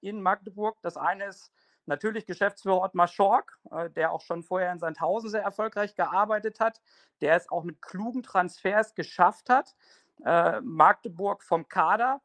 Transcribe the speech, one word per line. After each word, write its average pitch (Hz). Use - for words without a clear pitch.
in 202
Magdeburg. 202
Das -
eine 185
ist -
natürlich 208
Geschäftsführer 190
Ottmar 185
Schork, -
äh, 170
der 160
auch 165
schon 170
vorher 180
in 175
Sandhausen 170
sehr 208
erfolgreich 208
gearbeitet 208
hat, 226
der 151
es 170
auch 170
mit 170
klugen 226
Transfers 196
geschafft -
hat, -
äh, 170
Magdeburg 180
vom 165
Kader, 220